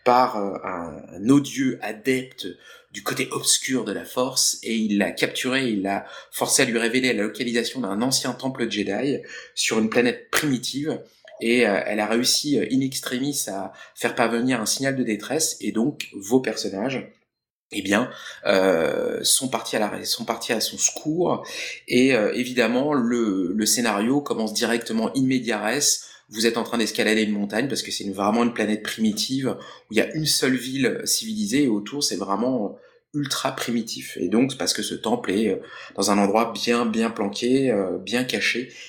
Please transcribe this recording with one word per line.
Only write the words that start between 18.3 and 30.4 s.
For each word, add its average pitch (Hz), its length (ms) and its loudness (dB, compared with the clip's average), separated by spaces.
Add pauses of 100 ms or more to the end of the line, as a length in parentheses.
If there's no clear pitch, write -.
euh, 95 760 4
sont - 260 2
partis 120 300 -2
à - 20 2
la, 98 240 -2
sont 107 220 -4
partis 113 260 -4
à 113 80 2
son - 180 -4
secours. 160 720 0 (400)
Et, 131 260 6
euh, 107 200 4
évidemment, 123 600 2
le, 113 600 2
le 107 100 2
scénario 117 540 2
commence 110 340 -2
directement 113 640 0
in 135 80 2
media 117 340 2
res. 117 460 0 (260)
Vous 110 160 0
êtes 113 120 4
en 113 60 0
train 117 140 -4
d'escalader 107 460 2
une 104 100 2
montagne 104 340 0
parce 120 140 -2
que 101 100 -10
c'est - 140 -6
une, 98 80 -4
vraiment 104 300 2
une 117 100 0
planète 107 300 0
primitive 113 760 -2 (320)
où - 40 -8
il 107 40 0
y 104 40 8
a - 140 -2
une 156 100 -2
seule 135 300 2